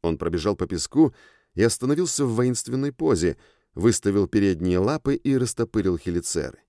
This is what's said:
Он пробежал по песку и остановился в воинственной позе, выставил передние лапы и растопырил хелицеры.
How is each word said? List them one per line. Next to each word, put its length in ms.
Он 160
пробежал 380
по 120
песку 480
и 80
остановился 640
в 100
воинственной 560
позе, 460
выставил 540
передние 520
лапы 360
и 220
растопырил 600
хелицеры. 720